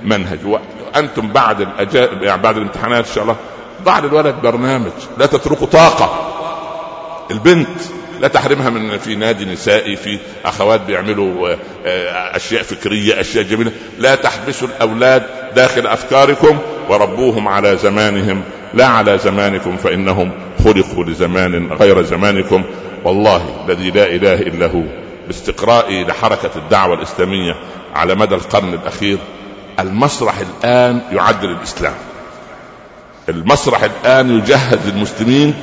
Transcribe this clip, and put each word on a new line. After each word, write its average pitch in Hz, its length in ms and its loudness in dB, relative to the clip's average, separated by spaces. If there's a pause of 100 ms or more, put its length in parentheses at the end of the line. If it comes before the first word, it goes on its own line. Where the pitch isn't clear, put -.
منهج. 95 420 -2
وانتم 117 800 -4
بعد 110 340 2
الأجا-، 101 640 0
يعني 95 180 2
بعد 110 160 2
الامتحانات 113 500 -2
ان - 60 -12
شاء - 100 -2
الله، 113 120 0 (480)
ضع - 160 4
للولد 151 440 2
برنامج، 120 480 0 (260)
لا - 80 4
تتركوا 147 420 0
طاقه. - 680 4 (960)
البنت 151 480 4 (400)
لا 139 80 2
تحرمها 135 420 2
من، 110 280 -4
في 104 180 -6
نادي 104 300 -2
نسائي، 101 500 0
في 101 240 -8 (260)
اخوات 101 360 2
بيعملوا، 95 680 -2 (360)
آه، 90 500 -4
اشياء 104 280 -2
فكريه، 101 580 0
اشياء 110 220 -2
جميله. 110 280 -2 (280)
لا 131 160 4
تحبسوا 131 520 -4
الاولاد 117 560 2 (320)
داخل 123 320 2
افكاركم، 139 720 4 (320)
وربوهم 104 580 2
على 101 300 2
زمانهم 101 680 0 (300)
لا 123 120 6
على 107 320 4
زمانكم، 98 600 0
فانهم 92 540 0 (320)
خلقوا 95 400 4
لزمان 87 680 0
غير 95 280 6
زمانكم. 95 640 0 (400)
والله 92 640 2
الذي 92 240 -2
لا 101 140 6
اله 90 280 2
الا 85 320 0
هو، 82 180 -2 (440)
باستقرائي 98 760 0
لحركه 92 520 -2
الدعوه 87 380 2
الاسلاميه 90 640 -2 (400)
على 87 200 2
مدى 98 200 2
القرن 90 380 0
الاخير، 98 440 -4 (640)
المسرح 104 580 0
الان 120 640 2 (100)
يعدل 95 380 0
الاسلام، 85 460 -6 (1300)
المسرح 110 540 0
الان 127 540 2
يجهز 123 500 2
للمسلمين 113 760 2